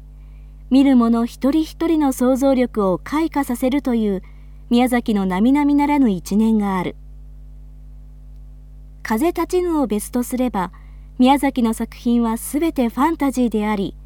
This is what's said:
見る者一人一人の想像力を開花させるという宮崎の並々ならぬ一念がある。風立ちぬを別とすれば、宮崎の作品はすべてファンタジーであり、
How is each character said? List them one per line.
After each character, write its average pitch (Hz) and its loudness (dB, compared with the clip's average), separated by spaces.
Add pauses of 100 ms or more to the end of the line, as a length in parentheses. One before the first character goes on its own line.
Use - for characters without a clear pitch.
(720)
見 269 6
る 269 6
者 233 4
一 - -2
人 311 2
一 - -6
人 330 2
の 277 2
想 254 2
像 269 2
力 240 0
を 180 0
開 311 -2
花 285 -2
さ 254 -4
せ 254 -2
る 277 0
と 254 -2
い 220 0
う 190 -4 (480)
宮 240 4
崎 240 -2
の 196 0
並 190 2
々 285 4
な 285 4
ら 294 2
ぬ 262 4
一 185 -4
念 220 4
が 196 0
あ 175 -2
る。 156 -8 (2000)
風 233 0
立 339 -2
ち 359 0
ぬ 339 0
を 277 2
別 208 -2
と 247 -2
す 254 -6
れ 254 0
ば、 190 -4 (480)
宮 262 6
崎 269 -2
の 226 0
作 - -8
品 240 0
は 226 -2
す - -6
べ 330 0
て 247 0
フ 214 -4
ァ 302 2
ン 320 -4
タ 285 0
ジ 254 0
ー 240 2
で 208 -2
あ 214 0
り、 196 -4 (100)